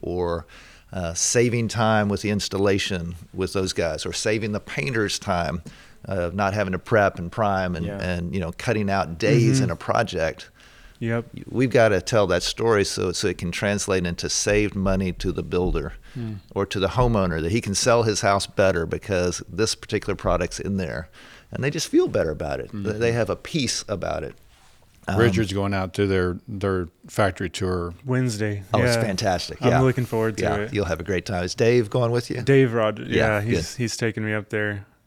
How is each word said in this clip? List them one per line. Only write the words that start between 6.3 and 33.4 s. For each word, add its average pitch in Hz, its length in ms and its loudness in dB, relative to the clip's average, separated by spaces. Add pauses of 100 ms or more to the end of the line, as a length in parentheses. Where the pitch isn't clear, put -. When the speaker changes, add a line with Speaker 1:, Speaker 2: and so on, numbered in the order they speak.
Speaker 1:
not 98 220 0
having 101 180 0
to 90 60 -2
prep 101 400 4
and 87 120 -6
prime 95 440 0
and, 82 100 -4
Speaker 2:
Yeah. 98 160 -6
Speaker 1:
and, 87 320 -4
you 95 80 -2
know, 82 120 -4
cutting 107 360 -2
out 87 300 -2
days 127 380 4
Speaker 3:
Mm-hmm. 131 80 2
Speaker 1:
in - 40 0
a 82 60 -4
project. 90 760 -2 (500)
Speaker 3:
Yep. 117 260 -2 (260)
Speaker 1:
We've 123 180 2
gotta 107 320 6
tell 104 260 4
that 90 140 4
story 110 420 2
so, 95 280 -2
so 98 160 -2
it 92 100 -2
can 87 140 -4
translate 98 560 0
into - 220 -4
saved 104 460 2
money 95 380 0
to - 180 -4
the 85 120 -4
builder 87 500 0 (220)
Speaker 4:
Hmm. 113 180 -6 (220)
Speaker 1:
or 98 100 0
to 101 140 -4
the 92 80 2
homeowner, 95 520 2
that 82 120 -2
he 113 100 0
can 98 140 -2
sell 117 260 4
his 110 200 0
house 98 260 2
better 87 400 2
because 87 600 -2
this 104 280 -2
particular - 400 -4
product's 87 440 0
in 98 180 -2
there, 71 320 -6 (420)
and - 120 -4
they 135 60 0
just 151 180 -4
feel 349 200 4
better 82 240 0
about 76 280 -4
it. 60 140 -10
They, 104 200 -4
they 113 160 0
Speaker 4:
Mm-hmm. 117 80 0
Speaker 1:
have 110 120 0
a 90 60 -2
peace - 520 -4
about 85 360 -4
it. 67 100 -10 (760)
Um, 98 120 0
Speaker 2:
Richard's 107 340 4
going 98 220 -2
out 95 180 -2
to 101 140 2
their, 92 400 2
their 95 400 -2 (200)
factory 95 440 0
tour. 90 420 -2 (100)
Speaker 3:
Wednesday. 110 600 -2 (100)
Speaker 1:
Oh, 110 80 4
it's 123 140 4
Speaker 3:
Yeah. 117 80 2
Speaker 1:
fantastic. 92 580 -2
Speaker 3:
I'm 120 80 2
Speaker 1:
Yeah. 123 120 4
Speaker 3:
looking 127 240 2
forward 110 320 -2
to 98 60 -2
Speaker 1:
Yeah, 87 180 0
Speaker 3:
it. 107 120 -6
Speaker 1:
you'll 101 120 0
have 85 140 -2
a 87 40 -8
great 90 240 -2
time. 90 160 -2
Is 92 100 -4
Dave 117 380 2
going 123 200 0
with 117 200 -2
you? 127 100 -6
Speaker 3:
Dave 135 320 4
Rod-, 110 260 0
Speaker 1:
Yeah, - 60 -10
Speaker 3:
yeah, 110 360 2